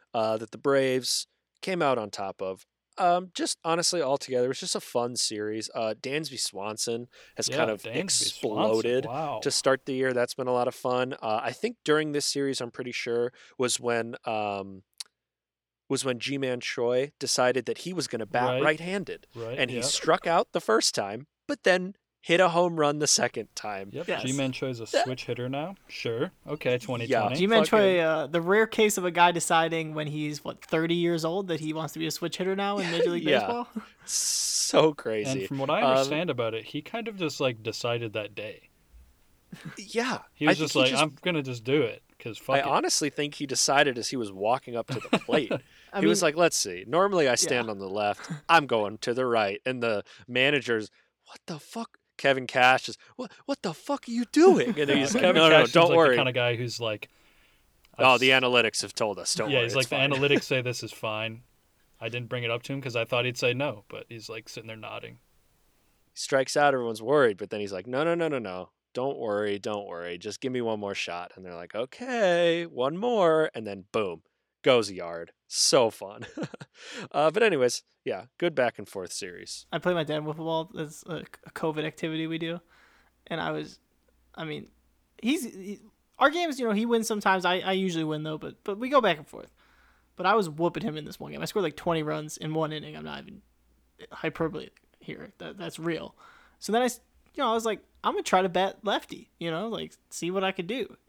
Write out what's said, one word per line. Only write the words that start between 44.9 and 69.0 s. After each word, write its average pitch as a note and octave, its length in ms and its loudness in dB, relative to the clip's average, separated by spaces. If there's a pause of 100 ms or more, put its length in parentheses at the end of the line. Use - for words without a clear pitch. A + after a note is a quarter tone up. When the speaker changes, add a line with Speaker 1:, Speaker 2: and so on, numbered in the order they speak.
Speaker 1:
the G3+ 80 4
Speaker 2:
<laughs> - 60 -18
Speaker 1:
plate. D3+ 260 0 (400)
Speaker 3:
I G#3 80 -4
Speaker 1:
He F#3+ 60 4
was G3+ 160 4
Speaker 3:
mean, E3+ 60 4
Speaker 1:
like, D3+ 100 0
"Let's E3+ 180 4
see. F#2 320 -4
Normally F3 400 2
I B2 80 4
stand A#2+ 320 0
Speaker 3:
yeah. A2 40 -4
Speaker 1:
on G2 80 -8
the F#2+ 100 -6
left. G#2 400 -2 (180)
I'm E3 180 8
going G#2+ 340 0
to A#2+ 140 -2
the B2+ 120 -2
right." G#2+ 400 0
And B2+ 180 -4
the G#2+ 200 0 (240)
manager's, B2 640 2 (360)
"What - 220 -20
the D#3 120 -10
fuck?" - 380 -12 (200)
Kevin C3 300 2
Cash B2+ 400 6
is, A2+ 100 -10 (200)
"What, B3 140 -12 (140)
what C#4 160 -4
the F3 120 -4
fuck - 340 -8
are B3 40 -8
you A#3 200 -2
doing?" D4+ 380 8 (100)
And D3 80 0
Speaker 2:
<laughs> - 20 -
Yeah, C#3+ 60 6
Speaker 1:
he's C3 180 2
like, A3+ 100 2
Speaker 2:
Kevin F3+ 180 6
Speaker 1:
"No, D#3+ 80 10
no, D#3+ 60 10
Speaker 2:
Cash D#3 100 12
seems A#2 80 -2
Speaker 1:
don't E3+ 160 8
Speaker 2:
like E3 80 6
Speaker 1:
worry." D#3+ 140 8
Speaker 2:
the B2 60 6
kinda B2+ 140 2
guy A#2+ 240 2
who's A#2 240 -4
like, A2 300 -4 (920)
Speaker 1:
"Oh, B2+ 140 10
Speaker 2:
"I've B2 80 6
Speaker 1:
the C3 100 8
Speaker 2:
s-" C3 100 6
Speaker 1:
analytics B2 420 4
have G2+ 120 -8
told G#2 240 -2
us. - 160 -2
Don't A2+ 140 -2
Speaker 2:
Yeah, C3+ 80 2
Speaker 1:
worry, A#2+ 80 4
Speaker 2:
he's A#2 80 -2
Speaker 1:
it's - 20 0
Speaker 2:
like, C3 140 0
"The D3+ 80 -2
Speaker 1:
fine." C#3 140 2
Speaker 2:
analytics C#3+ 320 4
say C3 180 -2
this A#2+ 200 -4
is A2 120 -10
fine." A2+ 500 -6 (560)
I A#2 80 -8
didn't A#2+ 220 -8
bring B2 140 -6
it A2+ 80 -2
up B2 120 -4
to C#3 100 -8
him C#3 80 -6
'cause B2 140 -6
I A#2 80 0
thought A#2+ 220 -2
he'd B2+ 120 -4
say B2 160 0
no, B2 360 -6
but A2 200 -14
he's, A2+ 200 -16
like, A2+ 200 -14
sitting A2 180 -14
there A2 100 -12
nodding. A2 420 -14 (920)
Speaker 1:
He - 60 -16
strikes C3+ 380 0
out, C#3+ 160 6
everyone's A#2 280 -2
worried, A#2+ 360 4
but G2 140 -10
then G#2+ 80 -6
he's G2+ 140 -6
like, F#2 120 -8
"No, B2+ 200 -2
no, E3+ 100 0
no, E3+ 140 0
no, C#3 100 -2
no. F#2 300 -8 (240)
Don't C3+ 260 -4